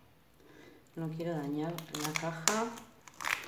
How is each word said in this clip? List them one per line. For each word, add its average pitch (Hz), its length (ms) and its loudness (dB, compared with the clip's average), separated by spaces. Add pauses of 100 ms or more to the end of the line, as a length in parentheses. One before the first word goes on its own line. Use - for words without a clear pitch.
(960)
No 165 140 -2
quiero 165 260 -2
dañar 151 380 0 (300)
la 151 180 -2
caja. 165 440 4 (840)